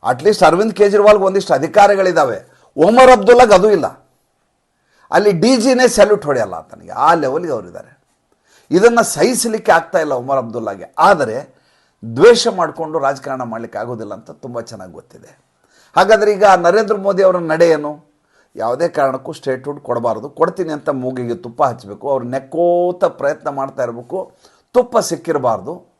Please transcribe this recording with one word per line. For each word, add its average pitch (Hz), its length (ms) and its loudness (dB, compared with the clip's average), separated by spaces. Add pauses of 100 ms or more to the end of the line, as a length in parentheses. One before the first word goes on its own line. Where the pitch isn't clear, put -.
ಅಟ್ಲೀಸ್ಟ್ 147 400 0
ಅರವಿಂದ್ 185 300 2
ಕೇಜ್ರಿವಾಲ್ಗೆ 202 500 4
ಒಂದಿಷ್ಟು 190 300 -2
ಅಧಿಕಾರಗಳಿದ್ದಾವೆ, 165 1080 0 (140)
ಒಮರ್ 233 340 6
ಅಬ್ದುಲ್ಲಾಗೆ 240 420 6
ಅದು 196 180 4
ಇಲ್ಲ. 165 140 0 (1300)
ಅಲ್ಲಿ 208 200 2
ಡಿ 208 260 2
ಜಿನೇ 254 300 2
ಸಲ್ಯೂಟ್ 208 380 2
ಹೊಡೆಯಲ್ಲ 117 280 -4
ಆತನಿಗೆ, 85 380 -18
ಆ 143 220 2
ಲೆವೆಲ್ಗೆ 156 380 -4
ಅವರಿದ್ದಾರೆ. 92 500 -12 (680)
ಇದನ್ನು 226 320 4
ಸಹಿಸಲಿಕ್ಕೆ 220 680 -2
ಆಗ್ತಾ 170 280 0
ಇಲ್ಲ 151 120 -4
ಒಮರ್ 131 260 -4
ಅಬ್ದುಲ್ಲಾಗೆ. 110 600 -10
ಆದರೆ 147 560 0 (600)
ದ್ವೇಷ 220 320 6
ಮಾಡಿಕೊಂಡು 165 520 -6
ರಾಜಕಾರಣ 135 440 -6
ಮಾಡಲಿಕ್ಕೆ 113 360 -12
ಆಗೋದಿಲ್ಲ 110 340 -10
ಅಂತ - 180 -20
ತುಂಬ 120 280 -14
ಚೆನ್ನಾಗಿ 101 320 -18
ಗೊತ್ತಿದೆ. - 480 -20 (560)
ಹಾಗಾದರೆ 208 360 4
ಈಗ 202 140 0
ನರೇಂದ್ರ 196 500 4
ಮೋದಿ 196 280 -2
ಅವರ 185 140 2
ನಡೆ 165 320 0
ಏನು? 151 360 -4 (500)
ಯಾವುದೇ 127 320 -4
ಕಾರಣಕ್ಕೂ 135 460 -4
ಸ್ಟೇಟ್‌ಹುಡ್ 135 460 -8
ಕೊಡಬಾರ್ದು. 117 500 -6
ಕೊಡ್ತೀನಿ 170 440 -6
ಅಂತ 147 160 -8
ಮೂಗಿಗೆ 127 460 -6
ತುಪ್ಪ 123 280 -8
ಹಚ್ಚಬೇಕು, 113 480 -8
ಅವ್ರು 127 140 -4
ನೆಕ್ಕೋತ 175 800 -4
ಪ್ರಯತ್ನ 151 440 -6
ಮಾಡ್ತಾ 135 340 -10
ಇರಬೇಕು, 123 480 -10 (420)
ತುಪ್ಪ 247 240 0
ಸಿಕ್ಕಿರಬಾರ್ದು. 143 1040 -6